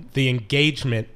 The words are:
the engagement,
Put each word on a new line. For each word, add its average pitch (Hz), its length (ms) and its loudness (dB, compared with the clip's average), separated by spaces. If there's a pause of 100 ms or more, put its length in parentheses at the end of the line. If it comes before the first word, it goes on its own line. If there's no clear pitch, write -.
(120)
the 135 160 2
engagement, 127 880 0